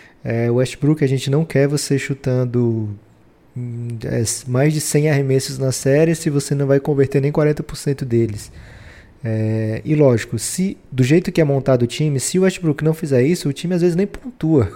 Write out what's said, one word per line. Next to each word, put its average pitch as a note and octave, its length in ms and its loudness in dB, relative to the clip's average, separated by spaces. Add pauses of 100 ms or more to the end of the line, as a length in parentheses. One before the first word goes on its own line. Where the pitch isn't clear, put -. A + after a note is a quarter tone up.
(220)
É, A#2 280 -2
o A#2+ 60 2
Westbrook, C#3 460 0
a C#3+ 60 2
gente C3 220 -2
não D3 120 2
quer C#3+ 240 2
você C#3+ 320 -2
chutando, B2 920 -2 (680)
hum, A#2+ 320 -10 (160)
é, B2 180 -2 (240)
mais C3+ 280 2
de D3+ 80 0
cem D3+ 260 0
arremessos C3+ 500 0
na C3 140 0
série D3+ 420 2
se D#3 140 -4
você C#3+ 260 0
não C#3+ 120 0
vai C#3 120 4
converter C#3 440 2
nem C#3+ 100 0
quarenta D3+ 300 0
por - 140 -10
cento C#3 280 -4
deles." A#2 480 -2 (720)
É, A2 600 -2
e D3+ 100 0
lógico, C3 420 4
se, F#3 400 -4 (140)
do C3 140 2
jeito E3 260 2
que F3 100 0
é D#3+ 40 6
montado C3+ 380 2
o A#2+ 40 2
time, D3 320 -2
se F3 220 -2
o - 20 4
Westbrook F3+ 400 0
não D#3 100 2
fizer C#3 300 0
isso, D#3 260 0
o C#3 40 -2
time E3+ 200 -4
às F3+ 80 0
vezes F3 140 2
nem F#3 100 2
pontua, D#3+ 720 0